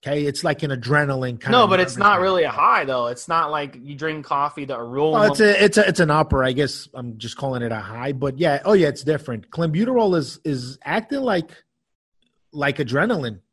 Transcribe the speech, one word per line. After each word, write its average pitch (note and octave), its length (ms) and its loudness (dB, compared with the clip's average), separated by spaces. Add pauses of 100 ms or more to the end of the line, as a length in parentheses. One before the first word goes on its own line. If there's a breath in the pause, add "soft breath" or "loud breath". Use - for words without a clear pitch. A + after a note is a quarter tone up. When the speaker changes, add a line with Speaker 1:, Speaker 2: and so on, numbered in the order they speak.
Speaker 1:
Okay, D3 200 -2
it's C#3+ 180 -4
like D3+ 180 0
an D3 80 -4
adrenaline C3 680 -2
kind - 100 -4
Speaker 2:
No, A#3+ 140 6
Speaker 1:
of F#3+ 60 2
Speaker 2:
but F#3 100 4
it's F3+ 140 -2
Speaker 1:
nervous C3 40 -10
Speaker 2:
not G3+ 200 4
Speaker 1:
high. F3+ 40 2
Speaker 2:
really F#3 220 2
a C#3+ 60 -2
high, F3+ 340 2
though. B2+ 240 -2
It's B2 180 -10
not E3 240 0
like C#3+ 320 -6
you C#3+ 140 -14
drink D#3 280 -6
coffee, C#3+ 400 -4
the C3+ 140 -8
aroma. C#3 400 0
Speaker 1:
Oh, G#3 60 4
it's E3+ 160 2
a, G#3 240 6
it's G3+ 120 4
a, G#3 120 6
it's F3 100 0
an E3 100 4
opera. D3 380 2
I C3 60 0
guess C3+ 420 -4
I'm A#2+ 240 -12
just A2+ 180 -12
calling B2+ 260 -6
it A#2 100 -4
a A2 80 -6
high, A#2 320 -8
but C3+ 260 -4
yeah. D3 260 0
Oh, G3+ 100 4
yeah, F3+ 120 6
it's C#3 160 -4
different. B2+ 480 -4
Clenbuterol F#3+ 680 0
is, C#3 280 -4
is C3 400 -6
acting A3 380 -4
like, F#3+ 280 -2 (1000)
like C#3+ 240 -2
adrenaline C#3 640 -2 (120)